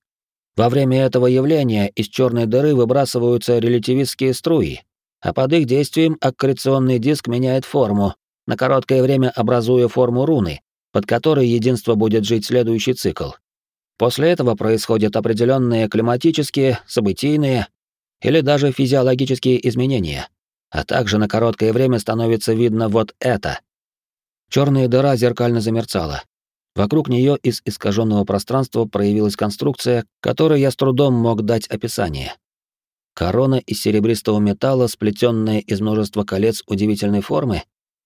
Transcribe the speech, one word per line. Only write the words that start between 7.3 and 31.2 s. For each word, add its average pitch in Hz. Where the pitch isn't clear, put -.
форму, 104
на 110
короткое 131
время 131
образуя 120
форму 123
руны, 104
под 104
которой 131
единство 117
будет 107
жить 110
следующий 117
цикл. 78
После 135
этого 123
происходят 107
определенные 113
климатические, 127
событийные 131
или 156
даже 143
физиологические 127
изменения, 110
а 76
также 107
на 107
короткое 110
время 123
становится 113
видно 113
вот 110
это". 113
Черная 135
дыра 131
зеркально 120
замерцала. 104
Вокруг 143
нее 131
из 131
искаженного 104
пространства 117
проявилась 104
конструкция, 123
которой 151
я 135
с -
трудом 135
мог 117